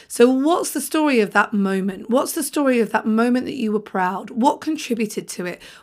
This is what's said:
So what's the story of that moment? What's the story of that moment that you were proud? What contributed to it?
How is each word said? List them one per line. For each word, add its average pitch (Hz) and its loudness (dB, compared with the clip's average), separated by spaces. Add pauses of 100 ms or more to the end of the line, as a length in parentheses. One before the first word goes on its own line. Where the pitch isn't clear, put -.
So 247 4
what's 294 2
the 285 -6
story 294 2
of 208 0
that 208 2
moment? 190 -2
What's 269 0
the 330 -4
story 262 2
of 220 0
that 214 0
moment 240 2
that - -8
you 214 -2
were 214 0
proud? 190 -4
What 262 0
contributed 226 -4
to - -10
it? 180 -10 (220)